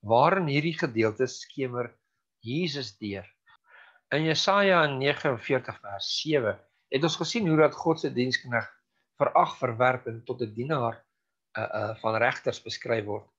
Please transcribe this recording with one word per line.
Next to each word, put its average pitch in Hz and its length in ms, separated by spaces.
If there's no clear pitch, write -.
Waar 135 380
in 175 80
hierdie 151 320
gedeelte 110 480
skemer 123 680
Jesus 139 580
deur? 98 280
In 147 140
Jesaja 180 640
negenveertig 135 920
vers - 400
sewe 135 380
het 135 140
ons 160 140
gesien 185 320
hoe 156 100
dat 151 160
God - 260
se 139 120
diensknegt 123 640
verag, - 380
verwerp 123 520
en 113 140
tot 123 180
'n 107 120
dienaar, 123 500
eh, 110 100
eh, 110 380
van 110 160
regters 120 460
beskryf 113 420
word. 104 220